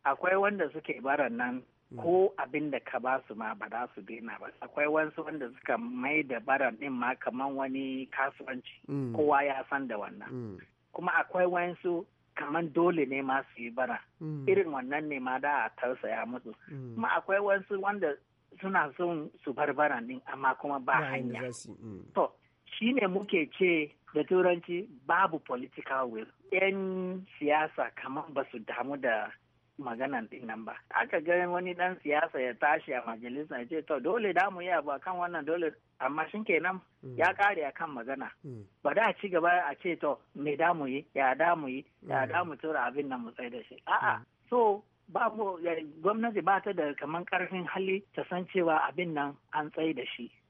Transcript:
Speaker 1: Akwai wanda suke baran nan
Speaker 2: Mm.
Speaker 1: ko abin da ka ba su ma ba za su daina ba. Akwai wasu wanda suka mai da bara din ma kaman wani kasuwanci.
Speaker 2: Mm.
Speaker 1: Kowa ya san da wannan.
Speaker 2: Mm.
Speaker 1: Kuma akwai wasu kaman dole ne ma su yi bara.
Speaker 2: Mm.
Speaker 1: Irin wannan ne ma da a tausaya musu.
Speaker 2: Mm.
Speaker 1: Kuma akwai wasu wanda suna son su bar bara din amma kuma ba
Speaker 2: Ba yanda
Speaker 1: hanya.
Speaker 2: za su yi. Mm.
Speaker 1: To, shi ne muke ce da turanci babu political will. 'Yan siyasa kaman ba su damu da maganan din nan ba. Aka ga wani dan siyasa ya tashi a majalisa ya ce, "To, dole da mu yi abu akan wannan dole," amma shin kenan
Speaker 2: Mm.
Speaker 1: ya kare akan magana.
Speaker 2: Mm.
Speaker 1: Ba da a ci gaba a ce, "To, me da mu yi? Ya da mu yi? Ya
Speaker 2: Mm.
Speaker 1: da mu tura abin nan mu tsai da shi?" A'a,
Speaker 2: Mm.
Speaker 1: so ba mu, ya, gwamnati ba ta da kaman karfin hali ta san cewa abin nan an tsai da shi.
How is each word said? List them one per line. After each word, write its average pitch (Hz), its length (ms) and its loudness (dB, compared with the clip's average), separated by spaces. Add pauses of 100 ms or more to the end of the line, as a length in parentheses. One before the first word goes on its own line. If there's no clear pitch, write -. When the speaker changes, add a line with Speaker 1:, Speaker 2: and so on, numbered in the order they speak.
Speaker 1:
Akwai 180 320 2
wanda 196 320 2
suke 151 320 -6
baran 135 320 2
nan 123 260 -4 (320)
Speaker 2:
Mm. 123 100 -10
Speaker 1:
ko 185 340 6
abin 147 340 -2
da 123 80 -2
ka - 200 -6
ba 127 280 0
su 127 80 -10
ma 110 180 -6
ba 104 160 -10
za 117 260 -4
su 104 60 -12
daina 113 380 -12
ba. 95 80 -12 (140)
Akwai 147 260 -2
wasu 156 380 0
wanda 147 240 -6 (100)
suka 123 180 0
mai 127 460 -2
da 127 160 -4
bara 131 320 2
din 139 220 -6
ma 123 220 0
kaman 131 400 -4
wani 131 520 -4
kasuwanci. - 800 -6
Speaker 2:
Mm. 135 280 -2
Speaker 1:
Kowa 147 280 6
ya 135 260 0
san 139 180 -2
da 110 100 -4
wannan. 101 340 -10
Speaker 2:
Mm. 117 260 -8 (360)
Speaker 1:
Kuma 175 260 -2
akwai 180 260 2
wasu 175 600 0 (300)
kaman 156 380 -2
dole 170 320 4
ne 135 160 -2
ma 135 200 2 (140)
su 117 80 -12
yi 117 60 -8
bara. 117 300 -2 (220)
Speaker 2:
Mm. 151 260 -4
Speaker 1:
Irin 190 240 4
wannan 143 360 -2
ne 143 120 -4
ma 127 200 0
da 139 260 2
a - 100 -6
tausaya 113 500 -2
musu. 117 280 -10 (180)
Speaker 2:
Mm. 127 240 -10
Speaker 1:
Kuma 220 120 -2 (100)
akwai 196 220 2
wasu 196 420 2
wanda 190 340 0 (460)
suna 180 360 2
son 170 320 -2 (140)
su 143 100 -4
bar 151 200 0
bara 139 280 2
din 127 200 -8 (100)
amma 135 240 0
kuma 143 240 -4
ba 131 200 0
Speaker 2:
Ba 135 180 -2
yanda 120 220 -4
Speaker 1:
hanya. 123 120 -6
Speaker 2:
za - 20 -10
su - 180 -14
yi. - 120 -14
Mm. 101 320 -14
Speaker 1:
To, 175 160 4 (340)
shi 233 280 0
ne 226 140 4
muke 185 500 0
ce 165 340 4 (220)
da 151 100 2
turanci 180 640 4 (200)
babu 165 320 4
political 131 720 -4
will. 110 160 -6 (240)
'Yan 190 760 0 (140)
siyasa 151 560 2
kaman 143 380 -8
ba 135 180 0
su 120 80 -8
damu 123 380 -6
da 113 340 0 (480)
maganan 123 500 -4
din 120 160 -14
nan 110 200 -10
ba. - 100 -10 (180)
Aka 196 280 0
ga 175 280 2
wani 180 240 -2
dan 180 300 0
siyasa 151 360 2
ya 127 140 0
tashi 151 400 2
a 120 140 -2
majalisa 123 520 -6
ya 120 60 -8
ce, 156 220 -4
"To, 147 120 0
dole 196 340 2
da 185 180 4
mu 180 100 -8
yi 180 80 -4
abu 160 220 2
akan 180 260 -4
wannan 175 280 -4
dole," 160 260 0 (280)
amma 151 300 -2
shin 214 140 -6
kenan 180 380 0 (220)
Speaker 2:
Mm. 127 140 -10
Speaker 1:
ya 175 160 6
kare 190 320 2
akan 156 300 -6
magana. 123 340 -6 (160)
Speaker 2:
Mm. 117 180 -10 (200)
Speaker 1:
Ba 147 100 2
da 214 160 6
a 180 100 2
ci 202 100 -6
gaba 170 200 4 (160)
a 143 160 -2
ce, 170 140 0
"To, 147 240 0 (160)
me 147 200 -2
da 165 180 4
mu 151 120 0
yi? 135 200 -4 (100)
Ya 135 180 4
da 170 220 4
mu 151 120 -6
yi? 131 180 -6 (220)
Ya 131 180 0
Speaker 2:
Mm. - 40 -10
Speaker 1:
da 175 140 0
mu 160 140 -6
tura 151 280 -2
abin 139 220 -2
nan 127 160 -6
mu 117 80 -10
tsai 123 180 -8
da 120 140 -10
shi?" - 240 -20
A'a, 190 320 2
Speaker 2:
Mm. - 60 -14 (240)
Speaker 1:
so 220 340 4 (260)
ba 220 240 2
mu, 196 260 -2
ya, 170 140 0 (280)
gwamnati 214 420 2
ba 190 180 6
ta 208 120 -2
da 151 200 0
kaman 165 320 -4
karfin 180 400 -2
hali 190 380 0 (100)
ta 165 160 -4
san 180 240 -2
cewa 160 340 4
abin 165 260 -4
nan 143 220 -2 (180)
an 151 180 -2
tsai 160 220 0
da 123 100 -4 (120)
shi. 120 140 -10 (200)